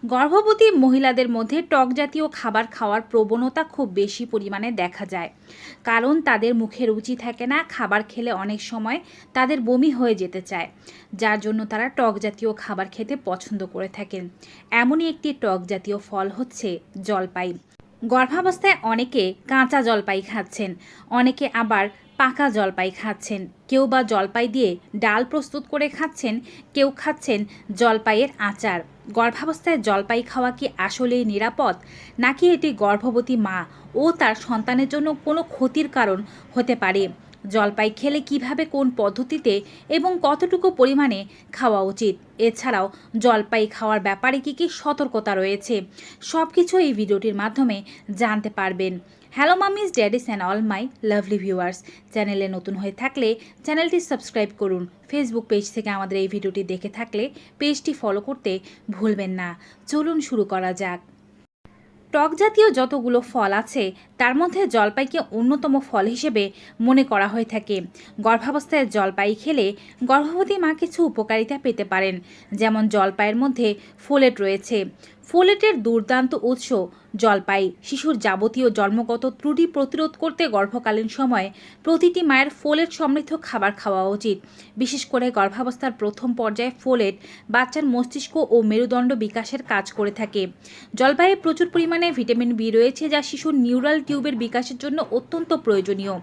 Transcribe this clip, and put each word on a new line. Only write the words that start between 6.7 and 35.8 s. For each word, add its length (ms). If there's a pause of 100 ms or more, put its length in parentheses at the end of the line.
রুচি 300
থাকে 300
না। 120 (100)
খাবার 400
খেলে 260
অনেক 280
সময় 360 (340)
তাদের 280
বমি 300
হয়ে 240
যেতে 280
চায়, 260 (460)
যার 260
জন্য 260
তারা 200 (100)
টক 220
জাতীয় 360
খাবার 380
খেতে 220 (100)
পছন্দ 420
করে 220
থাকেন। 340 (500)
এমনই 360
একটি 220 (100)
টক 260
জাতীয় 320
ফল 320
হচ্ছে 380 (360)
জলপাই। 460 (520)
গর্ভাবস্থায় 800
অনেকে 400 (260)
কাঁচা 340
জলপাই 400
খাচ্ছেন, 480 (400)
অনেকে 360 (160)
আবার 220 (320)
পাকা 340
জলপাই 400 (100)
খাচ্ছেন, 400 (280)
কেউ 180
বা 160
জলপাই 460
দিয়ে 220 (320)
ডাল 280
প্রস্তুত 400
করে 180
খাচ্ছেন, 460 (380)
কেউ 240
খাচ্ছেন 440 (380)
জলপাইয়ের 520 (200)
আচার। 300 (380)
গর্ভাবস্থায় 680
জলপাই 440
খাওয়া 220
কি 140 (200)
আসলেই 380
নিরাপদ, 500 (440)
নাকি 260 (100)
এটি 140 (140)
গর্ভবতী 540 (100)
মা 120 (360)
ও 100 (160)
তার 140 (120)
সন্তানের 420
জন্য 200 (160)
কোনো 160 (120)
ক্ষতির 440